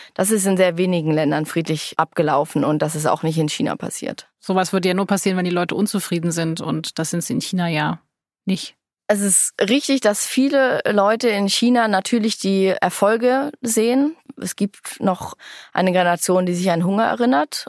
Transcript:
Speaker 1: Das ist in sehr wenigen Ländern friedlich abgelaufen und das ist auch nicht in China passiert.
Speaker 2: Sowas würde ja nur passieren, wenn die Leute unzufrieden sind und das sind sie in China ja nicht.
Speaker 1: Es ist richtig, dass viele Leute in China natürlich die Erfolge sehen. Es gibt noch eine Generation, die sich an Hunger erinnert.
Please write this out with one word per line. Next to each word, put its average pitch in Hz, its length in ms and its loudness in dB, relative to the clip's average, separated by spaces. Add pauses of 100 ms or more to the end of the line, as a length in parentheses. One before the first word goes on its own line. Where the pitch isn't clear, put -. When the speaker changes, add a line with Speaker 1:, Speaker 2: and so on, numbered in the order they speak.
(160)
Speaker 1:
Das 196 160 0
ist 202 160 0
in 190 100 2
sehr 180 220 2
wenigen 175 320 2
Ländern 151 340 2
friedlich 160 520 -4
abgelaufen 151 680 0
und 151 180 0
das 156 140 -2
ist 151 100 -4
auch - 160 2
nicht 160 160 -2
in 151 120 0
China - 260 -4
passiert. - 540 -10 (100)
Speaker 2:
Sowas 185 340 0
würde 185 140 0
ja 180 80 0
nur 196 100 0
passieren, 190 320 0
wenn 180 80 0
die 180 60 -2
Leute 175 240 -2
unzufrieden 175 560 -2
sind 165 280 -4
und 160 380 -6
das 160 140 -4
sind 170 120 -4
sie - 100 -6
in - 80 -2
China 175 260 -4
ja 160 320 -2 (460)
nicht. - 300 -4 (320)
Speaker 1:
Es 202 120 2
ist 196 400 0
richtig, 269 400 2
dass 208 260 0
viele 269 640 2
Leute 214 380 2
in 202 220 2
China 233 400 2
natürlich 208 500 0
die 190 280 2
Erfolge 233 840 2 (100)
sehen. 247 540 2 (220)
Es - 180 -8
gibt - 460 -6
noch - 340 -2 (380)
eine 180 180 2
Generation, 180 540 2
die 180 80 0
sich 180 180 0
an 170 140 2
Hunger 202 180 2
erinnert. 254 640 0